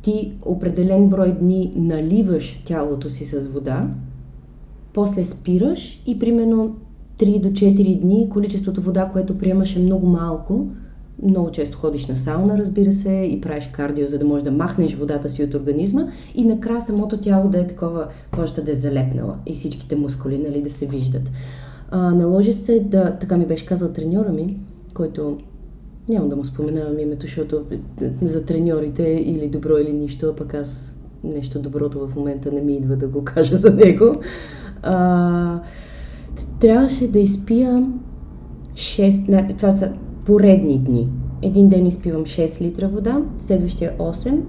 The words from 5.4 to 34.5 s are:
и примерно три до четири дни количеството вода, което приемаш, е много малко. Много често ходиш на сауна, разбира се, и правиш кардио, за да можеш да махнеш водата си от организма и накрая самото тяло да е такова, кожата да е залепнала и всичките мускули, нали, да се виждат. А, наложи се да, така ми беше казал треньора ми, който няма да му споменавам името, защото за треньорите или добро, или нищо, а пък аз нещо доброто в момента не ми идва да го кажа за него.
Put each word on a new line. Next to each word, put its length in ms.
и 140
примерно 560
три 220
до 140
четири 420
дни 340
количеството 520
вода, 320
което 240
приемаш, 380
е 60
много 260
малко. 600
Много 280
често 260
ходиш 300
на 80
сауна, 420
разбира 360
се, 180
и 300
правиш 260
кардио, 400
за 120
да 60
можеш 180
да 80
махнеш 440
водата 340
си 140
от 100
организма 540
и 100
накрая 360
самото 360
тяло 320
да 100
е 80
такова, 400
кожата 280
да 80
е 40
залепнала 600
и 80
всичките 420
мускули, 420
нали, 240
да 80
се 160
виждат. 460
А, 200
наложи 420
се 260
да, 320
така 260
ми 80
беше 200
казал 240
треньора 420
ми, 260
който 440
няма 180
да 80
му 100
споменавам 540
името, 260
защото 360
за 240
треньорите 580
или 440
добро, 300
или 160
нищо, 320
а 100
пък 180
аз 400
нещо 360
доброто 480
в 80
момента 360
не 100
ми 140
идва 200
да 120
го 160
кажа 340
за 140
него. 440